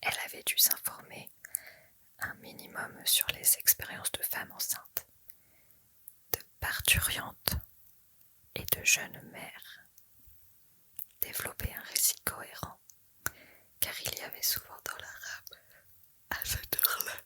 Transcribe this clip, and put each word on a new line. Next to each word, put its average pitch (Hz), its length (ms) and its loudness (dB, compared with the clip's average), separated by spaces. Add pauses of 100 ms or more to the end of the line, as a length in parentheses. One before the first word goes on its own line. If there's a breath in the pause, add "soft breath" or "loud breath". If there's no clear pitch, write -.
Elle - 240 0
avait - 200 -10
dû - 140 2
s'informer - 720 2 (880 loud breath)
un - 160 -4
minimum - 680 -12
sur - 240 8
les - 300 6
expériences - 540 4
de - 100 -6
femmes - 300 -2
enceintes, - 540 -4 (1300 loud breath)
de - 60 -2 (220)
parturientes - 960 2 (960)
et - 100 -6
de - 200 -2
jeunes - 360 2 (120)
mères. - 540 -14 (1300)
Développer - 540 -2
un - 160 -6
récit - 340 4
cohérent, - 540 -6 (1000 loud breath)
car - 220 2
il - 160 -2
y - 40 -8
avait - 200 -8
souvent - 420 0
dans - 120 -6
la - 120 -12
rame, - 520 -12 (680 loud breath)
à - 140 -2
cette - 320 -2
heure-là - 360 2 (140)